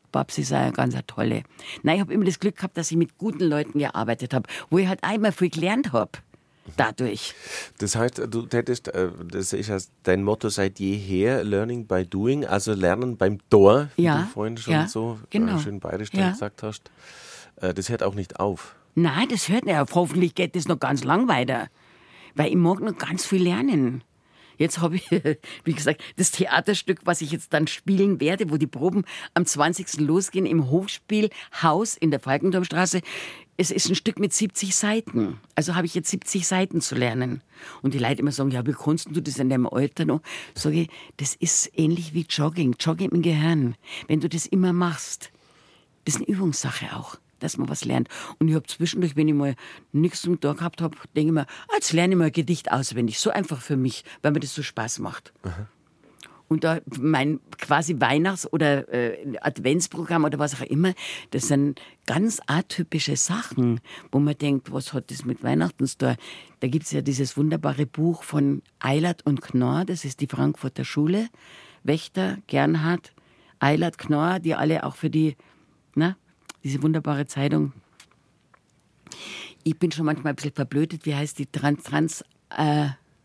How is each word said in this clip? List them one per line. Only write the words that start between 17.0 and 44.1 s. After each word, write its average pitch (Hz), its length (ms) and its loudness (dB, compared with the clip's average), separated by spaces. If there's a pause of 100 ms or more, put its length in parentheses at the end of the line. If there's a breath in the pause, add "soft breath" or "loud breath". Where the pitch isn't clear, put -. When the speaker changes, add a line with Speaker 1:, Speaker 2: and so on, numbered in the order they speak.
Speaker 2:
Äh, 92 160 0
das 92 160 -4
hört 117 140 -2
auch 98 120 0
nicht 98 240 -8
auf. 95 360 -4 (200)
Speaker 1:
Nein, 170 340 4
das 233 180 -2
hört 220 180 0
nicht 175 120 2
auf. 143 160 0
Hoffentlich 175 400 2
geht 180 220 -2
das 170 120 -4
noch 135 120 0
ganz 131 240 0
lang 196 240 4
weiter. 123 420 0 (640 loud breath)
Weil 147 160 0
ich - 60 2
mag 180 260 6
noch 208 160 -4
ganz - 300 -4
viel 190 160 2
lernen. 175 600 2 (540 soft breath)
Jetzt 165 240 0
hab 165 100 2
ich, 180 200 -4
<laughs> - 520 -2
wie 165 100 0
gesagt, 147 280 0 (140)
das 180 160 0
Theaterstück, 185 760 0
was 175 160 0
ich 147 100 -6
jetzt 165 220 -8
dann 156 140 4
spielen 196 520 2
werde, 165 300 0
wo 151 80 0
die 147 80 2
Proben 170 380 0 (320 loud breath)
am 175 100 2
zwanzigsten 151 640 0
losgehen, 185 400 2
im 147 240 4
Hofspielhaus 202 1200 0
in 165 140 2
der 147 100 2
Falkenturmstraße. 175 840 0 (540 loud breath)
Es 180 140 0
ist - 180 0
ein 175 60 2
Stück - 260 -2
mit 196 140 0
siebzig 196 420 -2
Seiten. 120 640 -2 (140)
Also 160 220 0
hab 185 100 0
ich - 80 -4
jetzt - 160 -4
siebzig 185 380 -4
Seiten 185 340 0
zu - 140 -4
lernen. 123 460 -2 (420 loud breath)
Und 135 100 2
die 135 60 -2
Leute 123 220 0
immer 143 100 2
sagen, 139 180 0
"Ja, 123 160 -2
wie - 80 0
kannst 156 420 -2
du 170 60 -2
das 147 160 -6
in 131 120 2
deinem 127 180 2
Alter 139 380 -2
noch?" 160 160 0 (340 loud breath)
Sag 151 180 0
ich, 165 160 0 (280 loud breath)
das 139 180 -4
ist - 400 -2
ähnlich 160 400 0
wie 165 120 -2
Jogging. 156 520 0
Jogging 165 320 0
im 175 100 2
Gehirn. 156 540 2 (320 loud breath)
Wenn 156 140 2